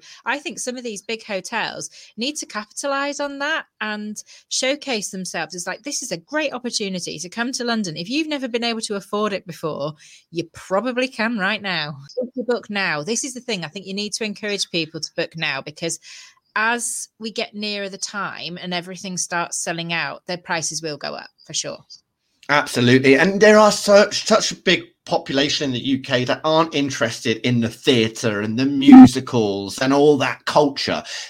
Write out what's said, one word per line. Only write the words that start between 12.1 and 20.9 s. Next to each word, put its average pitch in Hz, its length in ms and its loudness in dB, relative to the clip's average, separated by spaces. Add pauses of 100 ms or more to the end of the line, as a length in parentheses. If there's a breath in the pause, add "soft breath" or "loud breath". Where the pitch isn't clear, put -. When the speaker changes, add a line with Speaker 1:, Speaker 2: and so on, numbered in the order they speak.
Speaker 1:
If 254 180 -8
you 247 60 -4
book 220 260 -4
now, 185 340 -2
this 214 220 -4
is 269 80 -8
the 247 80 -14
thing. 196 240 -6
I 175 40 -8
think 190 180 -14
you 190 80 -10
need 208 180 -6
to - 120 -6
encourage 202 460 -6
people 160 300 -4
to - 160 -12
book 160 220 -6
now, 147 240 -4
because 165 360 -8 (600 loud breath)
as 226 600 -2
we 220 120 -10
get 214 240 -8
nearer 202 360 -6
the 190 80 -14
time 165 580 -10
and 175 160 -10
everything 180 460 -8
starts 170 400 -4
selling 170 340 -6
out, 156 320 -4
their 180 140 -6
prices 165 420 -6
will 151 160 -8